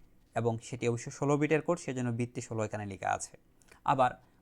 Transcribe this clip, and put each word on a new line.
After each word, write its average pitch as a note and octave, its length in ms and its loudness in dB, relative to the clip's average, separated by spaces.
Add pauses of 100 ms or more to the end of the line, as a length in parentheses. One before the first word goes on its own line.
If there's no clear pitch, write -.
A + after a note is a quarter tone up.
(360)
এবং A#2 280 2
সেটি A#2+ 240 -4
অবশ্য A#2+ 240 0
ষোলো C#3+ 260 2
বিটের D3+ 240 2
কোড, E3+ 180 0
সেজন্য B2+ 300 -2
বৃত্তি A#2+ 320 -4
ষোলো A2+ 220 -4
এখানে G#2+ 220 -4
লেখা G2 260 -4
আছে। - 260 -4 (480)
আবার C3 260 4 (300)